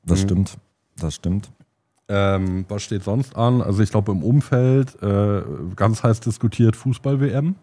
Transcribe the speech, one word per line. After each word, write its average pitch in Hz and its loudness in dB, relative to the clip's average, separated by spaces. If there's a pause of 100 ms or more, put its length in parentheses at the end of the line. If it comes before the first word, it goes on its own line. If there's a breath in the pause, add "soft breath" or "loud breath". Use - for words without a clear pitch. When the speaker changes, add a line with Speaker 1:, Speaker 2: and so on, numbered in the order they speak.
Speaker 1:
das 90 2
Speaker 2:
Mhm. 98 0
Speaker 1:
stimmt. 95 0 (420)
Das 80 -6
stimmt. 95 -6 (560)
Speaker 2:
Ähm, 95 0
was 104 -6
steht 98 -6
sonst 117 -4
an? 120 2
Also 101 0
ich 104 2
glaube 107 0
im 92 -2
Umfeld, 131 2
äh, 101 2 (340)
ganz 110 0
heiß 113 4
diskutiert, 113 2
Fußball-W 135 -2
M. 156 -2